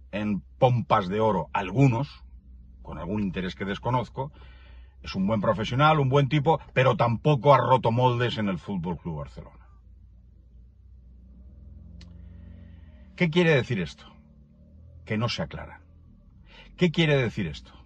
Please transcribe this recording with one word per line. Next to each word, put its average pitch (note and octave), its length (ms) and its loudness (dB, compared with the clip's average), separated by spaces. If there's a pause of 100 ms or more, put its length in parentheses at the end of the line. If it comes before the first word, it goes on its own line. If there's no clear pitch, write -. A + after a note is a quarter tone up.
(120)
en G#2 300 -4 (160)
pompas A2+ 500 2
de G2+ 120 -2
oro G2 340 0
algunos, A#2 680 0 (580)
con D#2+ 160 -14
algún F2+ 240 -6
interés F#2 340 -6
que G2+ 100 -10
desconozco. A#2+ 640 -6 (720)
Es - 120 -12
un F#2+ 100 -2
buen G#2+ 160 0
profesional, B2 580 2
un C3+ 100 0
buen C#3 200 2
tipo, C3 300 2 (140)
pero B2+ 240 2
tampoco B2 560 2
ha C3 40 8
roto A#2+ 340 2
moldes A#2+ 460 0
en G#2 120 -2
el F2+ 100 -4
Fútbol F2+ 380 -6
Club D#2+ 220 -10
Barcelona. - 480 -18 (3500)
¿Qué F3+ 140 2
quiere E3 260 4
decir A#2+ 240 0
esto? - 260 -8 (1000)
Que A2 120 -4
no A#2 120 -2
se - 140 -6
aclara. - 380 -14 (920)
¿Qué F3+ 160 2
quiere D3+ 240 2
decir A2 320 -2
esto? - 240 -14 (140)